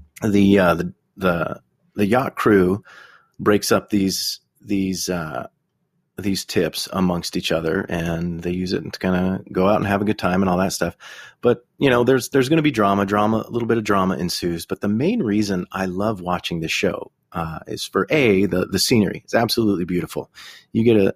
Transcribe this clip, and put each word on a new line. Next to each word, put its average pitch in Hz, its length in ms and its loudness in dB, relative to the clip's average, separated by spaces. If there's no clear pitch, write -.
the, 101 380 6
uh, 87 160 4
the, 87 180 -6
the, 87 460 -2
the 104 100 0
yacht 120 300 0
crew 98 480 4
breaks 104 320 2
up 101 180 2
these, 98 520 -2
these, 95 480 -4
uh, 80 380 -6
these 98 260 -4
tips - 480 -2
amongst 90 420 -2
each 90 160 -4
other, 82 380 -2
and 85 540 -4
they 87 80 -4
use 92 200 -4
it - 220 -6
to - 60 -14
kinda 92 420 -2
go 92 160 2
out 107 100 4
and 101 100 -2
have 101 160 0
a - 20 -2
good 104 140 -2
time 92 240 0
and 95 80 0
all 87 80 2
that 95 140 0
stuff. 85 220 -4
But, 120 240 2
you 139 100 2
know, 123 140 4
there's, 127 260 2
there's 127 180 2
gonna 160 140 4
be 151 80 2
drama, 101 380 2
drama, 107 360 0
a - 60 -16
little 117 180 -4
bit 117 120 0
of 110 40 -4
drama 95 340 2
ensues. 85 500 -4
But - 140 -8
the 104 60 -4
main 156 360 0
reason 101 480 0
I 95 160 -4
love 95 340 -4
watching 87 380 -4
this 80 120 -6
show, - 400 -4
uh, 80 340 -6
is - 160 -10
for - 260 -2
A, 110 360 4
the, 92 200 0
the 95 140 -4
scenery. - 460 2
It's - 100 -4
absolutely 107 480 0
beautiful. 85 480 -6
You 113 140 0
get 117 100 6
a, 98 200 4